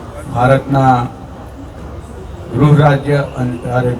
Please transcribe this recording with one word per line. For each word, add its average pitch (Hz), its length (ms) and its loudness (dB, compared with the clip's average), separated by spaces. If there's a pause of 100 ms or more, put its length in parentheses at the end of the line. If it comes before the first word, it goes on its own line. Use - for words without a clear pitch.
(340)
ભારતના 131 760 4 (1500)
ગૃહ 143 220 6
રાજ્ય 143 500 4 (100)
અન-, 123 320 -4
અરે, 123 300 0